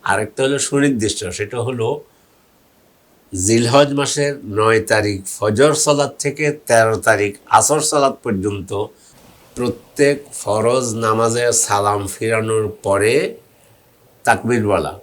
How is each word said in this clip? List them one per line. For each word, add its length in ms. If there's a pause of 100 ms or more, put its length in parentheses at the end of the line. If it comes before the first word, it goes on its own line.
আরেকটা 400
হলো 160
সুনির্দিষ্ট, 640
সেটা 340
হলো 440 (1300)
জিলহজ 580
মাসের 520
নয় 380
তারিখ 380 (180)
ফজর 340
সালাত 460
থেকে 320
তেরো 440
তারিখ 500
আসর 340
সালাত 440
পর্যন্ত 640 (680)
প্রত্যেক 760
ফরজ 640
নামাজে 560
সালাম 560
ফিরানোর 640 (120)
পরে 540 (840)
তাকবীর 440
বলা 360